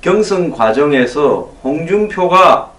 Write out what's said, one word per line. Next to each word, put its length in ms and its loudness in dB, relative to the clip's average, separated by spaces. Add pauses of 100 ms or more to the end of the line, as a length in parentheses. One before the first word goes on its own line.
경선 500 -2
과정에서 1000 0 (120)
홍준표가 1160 0